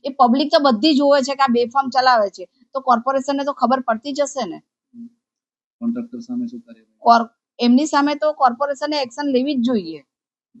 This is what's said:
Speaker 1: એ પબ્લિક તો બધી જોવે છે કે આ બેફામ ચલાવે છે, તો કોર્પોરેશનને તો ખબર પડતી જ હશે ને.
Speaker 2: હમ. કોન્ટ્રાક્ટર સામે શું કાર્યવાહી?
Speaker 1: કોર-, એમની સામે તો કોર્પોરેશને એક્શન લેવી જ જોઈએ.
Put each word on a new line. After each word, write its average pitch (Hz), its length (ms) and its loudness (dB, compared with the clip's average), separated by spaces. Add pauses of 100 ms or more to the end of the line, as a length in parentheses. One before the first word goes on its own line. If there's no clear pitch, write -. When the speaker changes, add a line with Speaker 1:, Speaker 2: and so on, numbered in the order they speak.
Speaker 1:
એ 285 40 -8
પબ્લિક 269 440 2
તો 330 60 6
બધી 277 360 2
જોવે 285 280 4
છે 269 120 -4
કે 269 80 -2
આ 269 80 4
બેફામ 240 380 0
ચલાવે 247 420 2
છે, 185 180 -16 (260)
તો 269 60 -6
કોર્પોરેશનને 269 640 0
તો 277 80 -4
ખબર 262 280 -2
પડતી 240 320 -4
જ 277 80 -2
હશે 269 280 -6
ને. 160 80 -12 (380)
Speaker 2:
હમ. 233 120 -18 (720)
કોન્ટ્રાક્ટર 117 400 -6
સામે 123 280 -6
શું 120 140 -12
કાર્યવાહી? - 380 -20
Speaker 1:
કોર-, 233 320 2 (280)
એમની 247 280 4
સામે 294 280 0
તો 302 180 -2
કોર્પોરેશને 285 680 0
એક્શન 285 260 -6
લેવી 269 260 0
જ 247 80 -2
જોઈએ. 180 420 -2 (560)